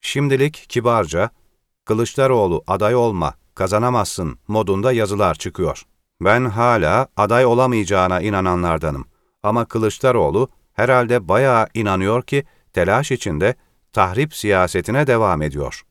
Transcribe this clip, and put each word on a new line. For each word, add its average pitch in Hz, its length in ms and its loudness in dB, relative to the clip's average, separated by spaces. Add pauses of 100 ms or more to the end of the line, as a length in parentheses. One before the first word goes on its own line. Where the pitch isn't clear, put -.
Şimdilik 139 680 -2
kibarca, 110 600 0 (540)
"Kılıçdaroğlu 110 800 0
aday 104 280 0
olma, 101 400 0 (200)
kazanamazsın." 101 840 -2 (100)
modunda 104 440 0
yazılar 101 420 0
çıkıyor. 80 480 -6 (380)
Ben 110 240 2
hala 113 720 0
aday 117 300 2
olamayacağına 101 760 2
inananlardanım. 90 840 -2 (380)
Ama 113 220 0
Kılıçdaroğlu 110 840 0 (240)
herhalde 120 560 0
bayağı 117 460 2
inanıyor 104 480 0
ki 139 220 -4 (280)
telaş 98 400 0
içinde 101 420 -2 (380)
tahrip 107 420 0
siyasetine 101 720 0
devam 107 360 2
ediyor. 71 480 -6